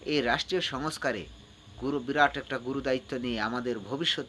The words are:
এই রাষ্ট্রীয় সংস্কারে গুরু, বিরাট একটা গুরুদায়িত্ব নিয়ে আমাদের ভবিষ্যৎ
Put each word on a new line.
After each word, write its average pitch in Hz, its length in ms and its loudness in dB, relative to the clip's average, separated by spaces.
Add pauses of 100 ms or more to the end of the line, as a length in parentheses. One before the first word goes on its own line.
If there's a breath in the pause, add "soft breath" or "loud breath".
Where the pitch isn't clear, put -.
এই 147 160 2
রাষ্ট্রীয় 143 400 2
সংস্কারে 135 640 -2 (560)
গুরু, 139 180 0
বিরাট 139 380 4
একটা 131 200 -4
গুরুদায়িত্ব 131 600 -2
নিয়ে 120 240 0
আমাদের 120 380 0
ভবিষ্যৎ 135 500 -2